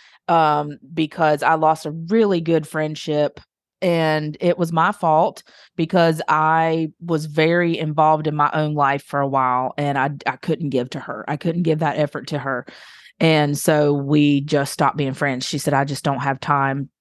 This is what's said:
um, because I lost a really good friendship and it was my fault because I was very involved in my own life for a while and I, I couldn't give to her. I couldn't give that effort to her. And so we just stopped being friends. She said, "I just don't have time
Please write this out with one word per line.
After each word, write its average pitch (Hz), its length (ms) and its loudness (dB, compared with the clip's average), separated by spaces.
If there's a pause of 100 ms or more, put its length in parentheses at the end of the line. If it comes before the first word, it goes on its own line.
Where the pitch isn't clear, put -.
(280)
um, 151 500 2 (160)
because 156 480 0
I 147 120 2
lost 156 320 0
a 151 40 -8
really 180 500 0
good 160 280 0
friendship 151 720 -2 (420)
and 156 580 0
it 175 160 2
was 165 160 -2
my 165 200 2
fault 165 500 0 (340)
because 165 500 2
I 160 600 2 (160)
was 160 220 -2
very 165 500 2
involved 156 500 2
in 147 80 -2
my 151 200 2
own 151 180 0
life 143 320 0
for 143 160 -4
a 139 80 0
while 127 480 0
and 143 220 -2
I, 135 100 2 (180)
I 131 100 -2
couldn't 160 340 -4
give 123 200 -2
to 131 100 -10
her. 110 280 -10
I 147 80 -4
couldn't 170 280 -2
give 156 160 0
that 151 180 -2
effort 147 300 -4
to 151 100 -4
her. 131 260 -6 (560)
And 151 380 4
so 151 340 2
we 143 480 2
just 143 320 -2
stopped 139 240 0
being 135 160 -2
friends. 135 320 -4
She - 140 -6
said, - 160 -2
"I 139 100 2
just 139 200 -6
don't 139 180 -2
have 139 180 -4
time 139 480 -2 (120)